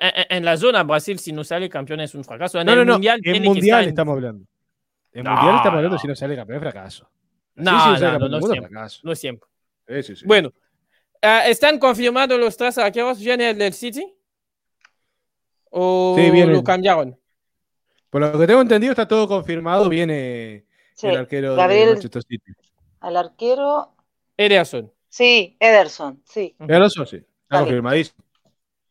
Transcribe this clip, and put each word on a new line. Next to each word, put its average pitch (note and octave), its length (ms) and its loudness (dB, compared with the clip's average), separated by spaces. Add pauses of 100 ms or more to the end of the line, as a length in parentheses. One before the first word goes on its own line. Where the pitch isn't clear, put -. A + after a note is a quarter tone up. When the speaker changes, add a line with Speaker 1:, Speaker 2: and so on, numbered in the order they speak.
(160)
Speaker 1:
eh, F3+ 140 -2
en F3+ 160 -4
la E3 120 0
zona, G#3 260 2
Brasil, D#3 360 -2
si E3 120 -12
no D3+ 120 -10
sale F3 260 -6
campeón, D3+ 300 -10
es D3 160 -12
un C#3+ 80 -14
fracaso. E3+ 360 -8
En E3+ 60 -2
Speaker 2:
No, G#3+ 80 4
Speaker 1:
el B3 60 6
Speaker 2:
no, A#3+ 60 4
no. A#3+ 80 4
Speaker 1:
Mundial A3 240 2
Speaker 2:
En G3+ 60 -10
Speaker 1:
tiene F#3 180 -2
que G3 60 0
Speaker 2:
Mundial F#3+ 180 2
Speaker 1:
estar A3 180 4
en F3 60 -2
Speaker 2:
estamos D#3 240 -4
hablando. A#2 320 -10 (680)
En B2 100 -14
Speaker 1:
No, A#2 80 -4
Speaker 2:
Mundial B2 260 4
estamos E3+ 200 2
hablando E3+ 180 -2
Speaker 1:
no. - 60 -8
Speaker 2:
si C#3+ 60 -8
no C#3 80 -8
sale C#3 200 -8
campeón, A#2 220 -12
es C#3+ 60 -10
fracaso. G2 460 -16 (460)
Speaker 1:
No, F3+ 160 -2
Speaker 2:
Sí, E3+ 60 4
sí, D#3+ 80 6
no D3+ 60 6
Speaker 1:
no, C3+ 60 2
Speaker 2:
sale C3+ 80 0
Speaker 1:
no, E3 60 2
Speaker 2:
campeón D3+ 80 -2
Speaker 1:
no C3+ 180 -4
Speaker 2:
del D#3 40 -4
mundo, G#3 120 -2
Speaker 1:
siempre. A2+ 180 -8
Speaker 2:
fracaso. G#2+ 320 -18
Speaker 1:
No D#3+ 120 -8
siempre. B2 340 -14 (380)
Speaker 2:
Sí, C3+ 160 -10
sí, G2+ 120 -16
sí. - 100 -20
Speaker 1:
Bueno. G3 260 2 (720)
Eh, A3 240 4
¿están C#4+ 300 2
confirmados B3 600 0
los A#3 180 -2
tres B3 220 -4
arqueros? A#3 400 -2
¿Viene A#3+ 320 -2
el G#3+ 80 -6
del G3 140 -2
City? B3+ 380 -12 (1600)
¿O F#3 480 0
Speaker 2:
Sí, E3+ 140 6
viene. E3+ 200 6
Speaker 1:
lo C#3+ 120 2
cambiaron? F3+ 520 0 (960)
Speaker 2:
Por C#3+ 120 -2
lo D3+ 180 -2
que E3 80 6
tengo A#3+ 140 6
entendido, A#3 320 2
está A3+ 140 -2
todo A3 200 0
confirmado. F3 600 0
Viene B2+ 760 -4 (300)
Speaker 3:
Sí, - 120 -10
Speaker 2:
el F3+ 100 0
arquero C3+ 380 -4
Speaker 3:
Gabriel, G3 340 4
Speaker 2:
de A3+ 40 4
Manchester F3+ 300 -6
City. A2 280 -14 (500)
Speaker 3:
al F3 160 -6
arquero. B3+ 760 -4 (420)
Speaker 1:
Ederson. F3 560 0 (180)
Speaker 3:
Sí, A#3+ 500 2
Ederson, E3 680 2
sí. F#3+ 340 -10
Speaker 1:
Ujú. D#3 120 -6
Speaker 2:
Ederson, F3+ 340 2
sí. F#2+ 120 -18
Está D2+ 100 -20 (220)
Speaker 3:
Dale. C#3+ 160 0
Speaker 2:
confirmadísimo. B2+ 580 -2 (680)